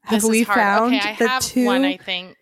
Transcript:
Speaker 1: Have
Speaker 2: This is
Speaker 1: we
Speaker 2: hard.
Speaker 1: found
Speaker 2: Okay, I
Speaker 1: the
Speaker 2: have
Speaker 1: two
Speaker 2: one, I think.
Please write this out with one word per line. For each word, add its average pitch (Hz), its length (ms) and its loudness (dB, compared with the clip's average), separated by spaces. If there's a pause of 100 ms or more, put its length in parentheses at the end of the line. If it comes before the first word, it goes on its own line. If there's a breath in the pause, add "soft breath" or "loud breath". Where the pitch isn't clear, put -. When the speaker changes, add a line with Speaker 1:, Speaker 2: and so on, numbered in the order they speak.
Speaker 1:
Have 220 140 -2
Speaker 2:
This 214 80 0
is 226 60 2
Speaker 1:
we 226 120 2
Speaker 2:
hard. 208 160 0
Speaker 1:
found 214 380 2
Speaker 2:
Okay, 208 140 -2
I 214 60 -10
Speaker 1:
the 233 120 0
Speaker 2:
have 254 140 -2
Speaker 1:
two 254 240 -2
Speaker 2:
one, 196 180 2
I 185 120 -2
think. 180 460 -10